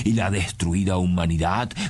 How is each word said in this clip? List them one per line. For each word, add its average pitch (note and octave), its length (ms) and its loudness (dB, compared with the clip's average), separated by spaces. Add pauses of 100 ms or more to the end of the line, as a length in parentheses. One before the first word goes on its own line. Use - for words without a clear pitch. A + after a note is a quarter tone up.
y G#2+ 80 2
la G2+ 180 2
destruida F#2 680 0
humanidad F2+ 760 0 (200)